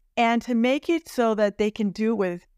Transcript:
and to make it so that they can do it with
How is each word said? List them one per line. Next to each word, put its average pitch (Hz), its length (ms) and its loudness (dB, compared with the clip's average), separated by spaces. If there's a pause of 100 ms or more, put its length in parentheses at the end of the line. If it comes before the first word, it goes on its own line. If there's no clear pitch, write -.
(180)
and 233 240 2
to 247 120 -4
make 254 360 0
it 330 180 -2
so 226 260 0
that 208 220 0
they 214 140 0
can 208 200 -2
do 214 220 -2
it 220 40 -2
with 180 300 -4 (120)